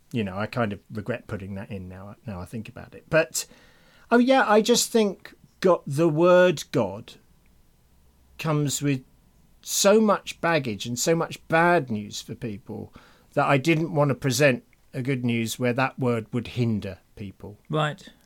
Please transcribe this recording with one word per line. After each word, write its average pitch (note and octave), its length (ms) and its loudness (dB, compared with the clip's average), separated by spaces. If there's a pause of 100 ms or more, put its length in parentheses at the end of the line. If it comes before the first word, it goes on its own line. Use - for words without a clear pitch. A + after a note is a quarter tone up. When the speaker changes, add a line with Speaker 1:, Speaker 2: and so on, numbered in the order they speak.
(120)
Speaker 1:
you A#2 120 -2
know, F#2+ 140 -6
I G#2 80 -4
kind A2 280 -4
of G2 60 -10 (140)
regret A2 320 -8
putting G2 300 -10
that G#2 160 -12
in F#2 180 -12
now, F#2+ 280 -18 (100)
now G2 120 -10
I F#2 60 -12
think A2 240 -12
about - 240 -18
it. - 160 -20
But, - 380 0 (640)
oh A#3 80 6
yeah, B3+ 280 4
I A3 140 6
just A3 300 2
think G#3 420 0 (260)
God, F3 280 4
the D3+ 220 2
word F3+ 640 4
God G#2+ 420 -4 (1200)
comes D3 440 -2
with C#3+ 220 -2 (580)
so G#3 400 4
much G#3 400 0
baggage C3+ 440 -2
and A#2+ 120 -6
so E3 180 2
much - 320 -4
bad E3 440 2
news G#2 300 -8
for - 140 -14
people G#2 580 -12 (400)
that C#3+ 140 2
I C#3+ 100 4
didn't D#3+ 360 0
want D3 160 2
to C3 60 0
present C3 480 2 (300)
a C3+ 80 -6
good B2+ 220 -2
news A#2 340 -2
where B2 160 0
that C3 260 -2
word A#2+ 340 0
would A2+ 160 -4
hinder G#2 480 -2 (180)
people. G2+ 420 -14 (120)
Speaker 2:
Right. D3+ 320 -4 (240)